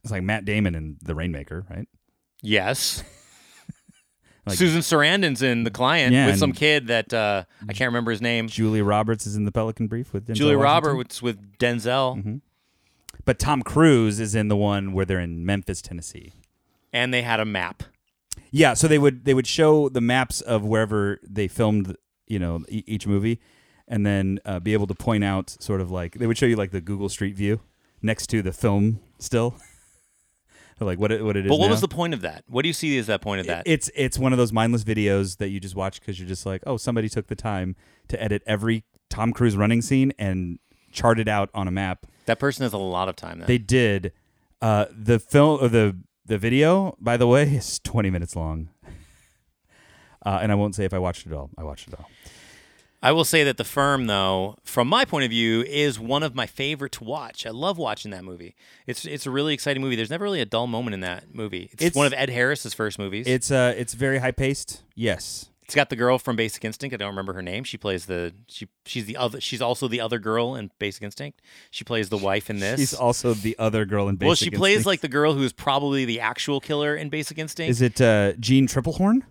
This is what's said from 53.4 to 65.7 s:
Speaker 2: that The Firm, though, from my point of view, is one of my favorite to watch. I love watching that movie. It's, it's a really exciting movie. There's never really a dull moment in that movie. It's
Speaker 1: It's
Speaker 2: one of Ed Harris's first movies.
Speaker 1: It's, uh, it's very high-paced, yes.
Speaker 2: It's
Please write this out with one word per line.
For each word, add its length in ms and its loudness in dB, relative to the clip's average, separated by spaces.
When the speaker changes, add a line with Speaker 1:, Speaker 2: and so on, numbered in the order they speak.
Speaker 2:
that 140 2
The 60 -6
Firm, 440 0
though, 560 0
from 240 0
my 180 2
point 180 -2
of 60 -2
view, 320 2
is 380 -2
one 240 -2
of 100 -6
my 140 -4
favorite 460 -6
to 100 -16
watch. 420 -10
I 60 -8
love 260 -4
watching 320 -6
that 140 -12
movie. 320 -16
It's, 180 -10
it's 220 -10
a 40 -6
really 220 0
exciting 300 -4
movie. 120 0
There's 140 -4
never 140 -6
really 180 -4
a 60 -4
dull 180 -2
moment 300 -4
in 60 -8
that 320 -8
movie. 400 -10
It's 100 -6
Speaker 1:
It's 120 2
Speaker 2:
one 120 4
of 60 0
Ed 180 -2
Harris's 420 -2
first 240 -4
movies. 300 -6
Speaker 1:
It's, 240 0
uh, 260 4
it's 160 -8
very 240 -2
high-paced, 640 -4
yes. 560 -4
Speaker 2:
It's 140 -12